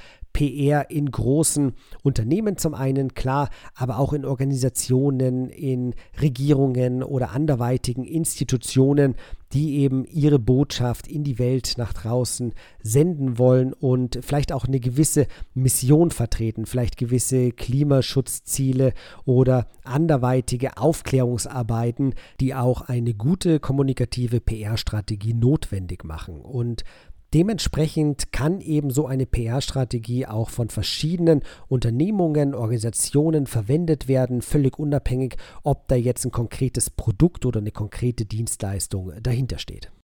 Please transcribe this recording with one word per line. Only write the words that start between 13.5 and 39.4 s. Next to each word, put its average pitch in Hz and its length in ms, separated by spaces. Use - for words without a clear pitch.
und 127 480
vielleicht 143 300
auch 131 140
eine 135 140
gewisse 131 460
Mission 135 560
vertreten, 113 560
vielleicht 123 300
gewisse 123 540
Klimaschutzziele 131 1400
oder 127 420
anderweitige 131 920
Aufklärungsarbeiten, 123 1400
die 131 140
auch 127 280
eine 120 340
gute 156 440
kommunikative 127 800
P-R-Strategie 107 920
notwendig 110 720
machen. 80 380
Und 120 420
dementsprechend 156 1000
kann 160 280
eben 147 300
so 131 160
eine 131 220
P-R-Strategie 123 1000
auch 110 240
von 117 200
verschiedenen 160 720
Unternehmungen, 143 880
Organisationen 123 920
verwendet 139 640
werden, 127 340
völlig 139 380
unabhängig, 131 580
ob - 240
da 135 80
jetzt 120 300
ein 123 60
konkretes 120 580
Produkt - 560
oder 117 140
eine 104 120
konkrete 120 540
Dienstleistung 101 960
dahinter 120 380